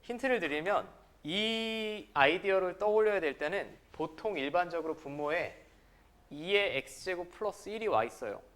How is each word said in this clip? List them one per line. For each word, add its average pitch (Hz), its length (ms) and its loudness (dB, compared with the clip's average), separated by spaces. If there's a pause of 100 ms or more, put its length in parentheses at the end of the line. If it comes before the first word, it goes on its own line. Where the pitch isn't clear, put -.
힌트를 247 360 0
드리면 151 680 0 (220)
이 220 840 -2
아이디어를 180 640 4
떠올려야 214 420 4
될 147 180 0
때는 151 400 -4 (140)
보통 165 460 -4
일반적으로 160 580 0
분모에 147 680 -4 (680)
이의 170 480 2
x - 260 -8
제곱 175 280 -6
플러스 - 360 -6
일이 214 200 -4
와 117 180 4
있어요. 107 360 -8 (140)